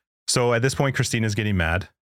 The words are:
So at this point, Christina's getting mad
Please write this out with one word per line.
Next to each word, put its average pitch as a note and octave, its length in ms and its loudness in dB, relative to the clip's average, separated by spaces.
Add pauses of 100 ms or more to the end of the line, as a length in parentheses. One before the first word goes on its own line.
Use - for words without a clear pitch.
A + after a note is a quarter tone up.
(280)
So A#2+ 260 2
at A#2 80 0
this C3 120 0
point, C3+ 220 0
Christina's A2+ 380 0
getting G#2 220 0
mad E2+ 320 0 (280)